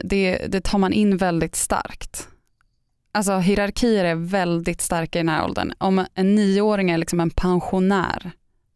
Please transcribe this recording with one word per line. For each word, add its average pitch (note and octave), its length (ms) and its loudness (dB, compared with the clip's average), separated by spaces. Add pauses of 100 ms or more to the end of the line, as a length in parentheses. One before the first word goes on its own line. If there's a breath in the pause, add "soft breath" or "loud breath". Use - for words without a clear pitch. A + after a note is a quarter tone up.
det, F#3+ 440 0
det F#3+ 120 -2
tar - 180 0
man F#3+ 140 2
in G#3 240 2
väldigt E3+ 400 -2
starkt. - 720 -6 (840)
Alltså G3+ 260 0
hierarkier G3+ 680 2
är E3+ 100 0
väldigt E3+ 680 -2
starka E3 380 -4
i E3+ 40 0
den E3 60 2
här D3+ 160 2
åldern. - 340 -4
Om F#3+ 360 2
en F#3+ 200 2
nioåring G3+ 560 2
är E3 80 0
liksom E3+ 220 -2
en E3 100 0
pensionär F3+ 1000 0 (460)